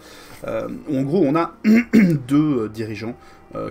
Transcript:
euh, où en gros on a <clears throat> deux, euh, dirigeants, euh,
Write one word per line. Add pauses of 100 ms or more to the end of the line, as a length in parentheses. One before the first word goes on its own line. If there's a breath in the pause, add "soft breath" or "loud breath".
(480 loud breath)
euh, (180)
où
en
gros
on
a
<clears throat>
deux,
euh,
dirigeants, (360 loud breath)
euh,